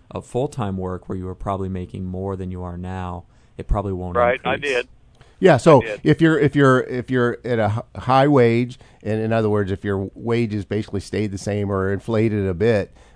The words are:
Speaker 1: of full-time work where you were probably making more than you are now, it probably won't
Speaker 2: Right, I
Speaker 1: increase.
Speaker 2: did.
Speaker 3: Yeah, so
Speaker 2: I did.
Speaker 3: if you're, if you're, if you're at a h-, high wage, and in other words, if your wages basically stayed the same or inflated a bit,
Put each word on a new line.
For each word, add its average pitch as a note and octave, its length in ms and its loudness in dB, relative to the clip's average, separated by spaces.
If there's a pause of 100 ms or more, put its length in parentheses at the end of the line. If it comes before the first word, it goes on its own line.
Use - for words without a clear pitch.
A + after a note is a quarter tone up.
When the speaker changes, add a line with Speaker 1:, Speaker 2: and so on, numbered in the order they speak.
Speaker 1:
of - 160 -12
full-time A#2+ 520 -6
work F#2 300 -8
where F#2+ 100 -8
you F#2 80 -8
were F#2 100 -10
probably F#2+ 340 -6
making F#2 360 -10
more F#2+ 300 -8
than F#2 140 -8
you F2+ 140 -10
are F2 120 -10
now, F2+ 500 -10 (300)
it - 120 -14
probably G2+ 260 -2
won't F2+ 240 -6
Speaker 2:
Right, B2 260 2
I B2+ 120 -2
Speaker 1:
increase. C#3+ 180 -4
Speaker 2:
did. B2 140 -2 (520)
Speaker 3:
Yeah, F3 180 6
so C#3 260 6
Speaker 2:
I - 20 -8
did. G#2+ 180 -8
Speaker 3:
if D3+ 160 2
you're, D#3+ 200 4
if C#3 160 2
you're, C3 260 6
if B2 300 -6
you're A#2+ 340 2
at A#2 140 0
a G#2 240 0 (120)
h-, F#2+ 100 -12
high C3+ 220 4
wage, B2 520 4 (240)
and A2 180 -2
in A2 100 -2
other A2+ 180 2
words, G#2 220 0
if G2 140 -6
your G2 300 -2
wages A2+ 500 -2
basically G#2 360 -6
stayed G2+ 300 -4
the G2 60 -8
same G2+ 340 -4
or F#2+ 220 -2
inflated G#2+ 540 -2
a F#2 80 -2
bit, G#2 400 0 (200)